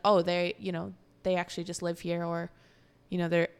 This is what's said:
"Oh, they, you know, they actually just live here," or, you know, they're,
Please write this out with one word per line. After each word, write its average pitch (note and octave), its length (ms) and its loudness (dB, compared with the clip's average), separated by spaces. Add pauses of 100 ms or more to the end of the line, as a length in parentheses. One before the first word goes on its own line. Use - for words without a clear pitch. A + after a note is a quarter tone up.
"Oh, G3+ 180 8
they, F3 360 0
you F#3 140 -6
know, F3+ 220 -8 (300)
they F#3 100 2
actually F3 300 -4
just F3 180 -8
live E3+ 180 -4
here," E3+ 240 -4
or, E3+ 260 -4 (600)
you F3+ 80 -2
know, E3+ 100 0
they're, E3+ 200 2 (120)